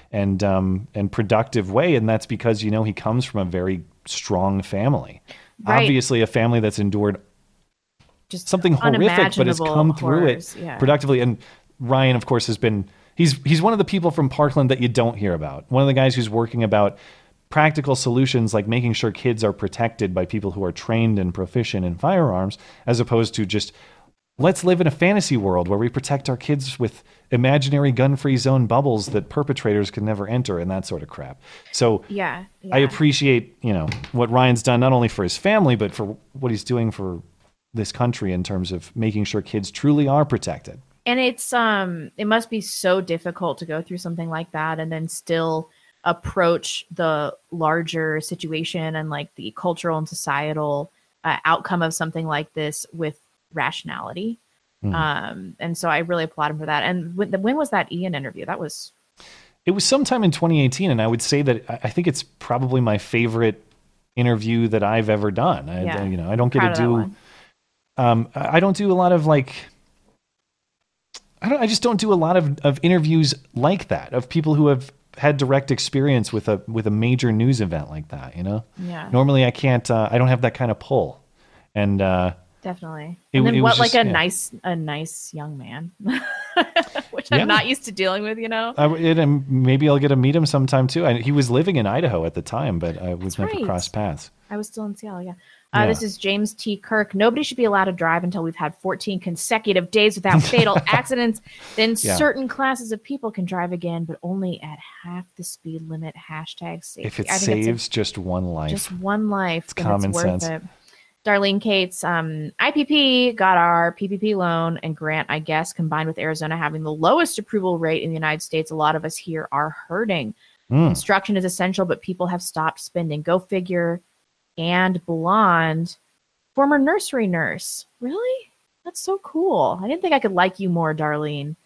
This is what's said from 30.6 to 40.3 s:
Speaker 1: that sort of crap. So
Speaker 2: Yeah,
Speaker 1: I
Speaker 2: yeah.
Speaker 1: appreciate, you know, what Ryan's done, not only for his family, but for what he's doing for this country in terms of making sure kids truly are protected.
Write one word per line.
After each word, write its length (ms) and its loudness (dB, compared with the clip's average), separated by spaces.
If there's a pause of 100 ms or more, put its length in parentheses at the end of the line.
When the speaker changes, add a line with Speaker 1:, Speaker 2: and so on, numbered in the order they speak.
Speaker 1:
that 160 -4
sort 160 -8
of 80 -14
crap. 320 -16 (300)
So 360 2
Speaker 2:
Yeah, 360 -6 (280)
Speaker 1:
I 60 2
Speaker 2:
yeah. 80 6
Speaker 1:
appreciate, 800 0
you 100 0
know, 140 -2 (240)
what 180 0
Ryan's 320 4
done, 180 2
not 140 4
only 140 4
for 160 -4
his 120 -2
family, 400 4
but 200 -2
for 200 -6 (180)
what 180 -4
he's 120 -4
doing 280 0
for 320 -8 (500)
this 180 -4
country 400 -2
in 120 -2
terms 280 -4
of 240 -10
making 280 -2
sure 180 -4
kids 300 -6
truly 360 2
are 180 4
protected. 540 -6 (280)